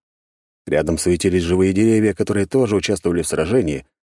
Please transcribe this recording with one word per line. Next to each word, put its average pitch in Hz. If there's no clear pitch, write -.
Рядом 78
суетились 90
живые 92
деревья, 107
которые 101
тоже 120
участвовали 90
в 80
сражении, 80